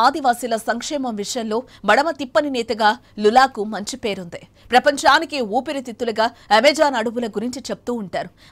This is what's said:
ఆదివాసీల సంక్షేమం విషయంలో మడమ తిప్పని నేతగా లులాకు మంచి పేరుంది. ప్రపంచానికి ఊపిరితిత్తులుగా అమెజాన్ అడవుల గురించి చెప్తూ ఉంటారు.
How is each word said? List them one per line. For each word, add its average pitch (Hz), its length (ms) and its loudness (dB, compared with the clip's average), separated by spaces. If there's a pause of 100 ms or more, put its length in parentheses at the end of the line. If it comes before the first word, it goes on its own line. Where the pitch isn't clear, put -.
ఆదివాసీల 262 500 0
సంక్షేమం 240 600 -6
విషయంలో 220 480 -6 (220)
మడమ 262 260 4
తిప్పని 294 440 -2
నేతగా 226 420 0 (220)
లులాకు 240 420 4 (120)
మంచి 202 300 -8
పేరుంది. 190 380 -6 (300)
ప్రపంచానికి 285 680 4 (160)
ఊపిరితిత్తులుగా 247 680 -4 (320)
అమెజాన్ 285 420 4
అడవుల 233 280 -4
గురించి 220 320 -6 (100)
చెప్తూ 233 240 -6
ఉంటారు. 190 360 -8 (220)